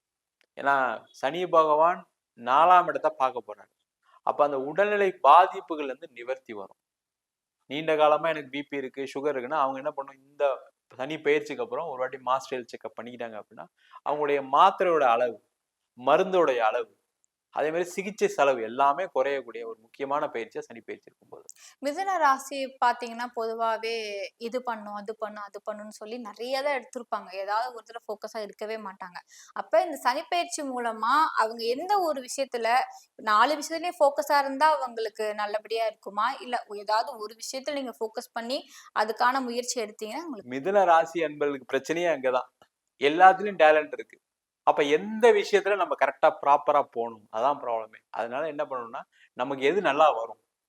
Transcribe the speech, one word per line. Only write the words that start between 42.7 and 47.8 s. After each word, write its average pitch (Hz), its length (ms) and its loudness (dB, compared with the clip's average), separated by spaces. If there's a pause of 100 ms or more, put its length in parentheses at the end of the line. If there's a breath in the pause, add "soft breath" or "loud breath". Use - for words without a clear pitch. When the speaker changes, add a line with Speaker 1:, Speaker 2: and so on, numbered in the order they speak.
Speaker 1:
எல்லாத்துலயும் 185 600 6
டேலண்ட் 156 300 6
இருக்கு. - 280 -14 (420)
அப்ப 151 200 4
எந்த 214 500 4
விஷயத்துல 202 440 2
நம்ம 160 180 -2 (100)
கரெக்டா 139 240 4 (120)
ப்ராப்பரா 143 420 4
போகணும், 117 500 -8
அதான் 135 280 0
ப்ராப்ளமே. 113 400 -8 (100)